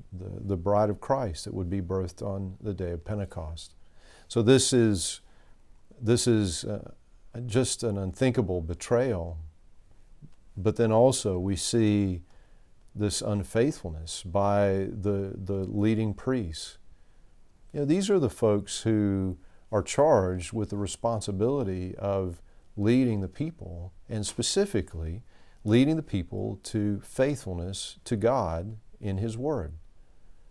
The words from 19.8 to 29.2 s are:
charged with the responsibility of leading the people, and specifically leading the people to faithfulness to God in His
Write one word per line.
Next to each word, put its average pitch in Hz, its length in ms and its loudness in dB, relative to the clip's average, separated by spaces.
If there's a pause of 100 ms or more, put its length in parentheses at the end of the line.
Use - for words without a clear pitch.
charged 95 680 4
with 110 180 -4
the 104 60 -4
responsibility 101 1200 -2
of 98 480 -4 (340)
leading 113 440 4
the 95 80 -4
people, 92 640 -10 (160)
and 107 180 -6
specifically 101 960 -2 (400)
leading 127 320 4
the 160 80 -2
people 101 600 -4
to 104 380 -2
faithfulness 98 1000 -4
to - 140 -2
God 107 600 0 (200)
in 98 200 -4
His 113 180 -4